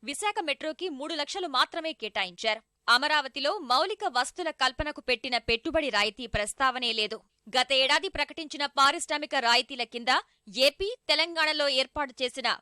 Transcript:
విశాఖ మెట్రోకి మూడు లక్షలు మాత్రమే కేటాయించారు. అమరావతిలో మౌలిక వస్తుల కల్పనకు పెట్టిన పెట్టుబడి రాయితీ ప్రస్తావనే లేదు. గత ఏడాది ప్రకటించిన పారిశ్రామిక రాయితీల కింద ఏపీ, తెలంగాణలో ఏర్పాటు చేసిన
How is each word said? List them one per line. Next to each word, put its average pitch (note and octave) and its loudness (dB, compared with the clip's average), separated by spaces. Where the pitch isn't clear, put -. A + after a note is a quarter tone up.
విశాఖ E4+ -4
మెట్రోకి D#4 -4
మూడు D4 -8
లక్షలు E4 -4
మాత్రమే D#4 0
కేటాయించారు. G#3+ -4
అమరావతిలో C#4+ 2
మౌలిక D#4+ 0
వస్తుల D4 -2
కల్పనకు C4+ -2
పెట్టిన B3 -2
పెట్టుబడి C4+ 0
రాయితీ B3+ 0
ప్రస్తావనే A#3+ 0
లేదు. G#3+ -2
గత B3+ 2
ఏడాది C#4+ 2
ప్రకటించిన D4+ -4
పారిశ్రామిక D4 0
రాయితీల A#3+ 2
కింద A#3+ -4
ఏపీ, C#4+ 2
తెలంగాణలో D#4 2
ఏర్పాటు C4 -2
చేసిన A#3+ -2